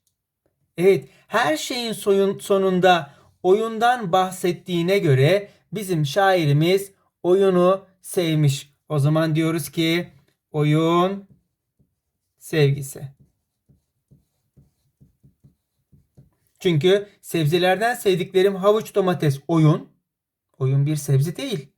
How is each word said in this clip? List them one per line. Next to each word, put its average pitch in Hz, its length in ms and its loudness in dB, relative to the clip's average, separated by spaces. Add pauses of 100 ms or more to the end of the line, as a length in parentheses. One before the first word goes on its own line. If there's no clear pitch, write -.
(760)
Evet, 175 320 2 (180)
her 269 300 -2
şeyin 240 360 -6
soyun-, 196 460 0
sonunda 185 760 0 (300)
oyundan 226 680 0
bahsettiğine 185 880 -2
göre 160 500 2 (240)
bizim 185 320 -4
şairimiz 180 880 0 (320)
oyunu 185 600 2 (160)
sevmiş. 156 720 -2 (160)
O 151 100 -4
zaman 156 360 0
diyoruz 160 360 -2
ki 170 380 -2 (420)
oyun 165 760 0 (1080)
sevgisi. 143 720 -2 (3500)
Çünkü 185 500 0 (120)
sebzelerden 180 720 0
sevdiklerim 185 600 0
havuç, 208 400 0
domates, 175 520 0
oyun. 160 500 2 (600)
Oyun 139 280 0
bir 151 100 -2
sebze 147 400 0
değil 240 420 -8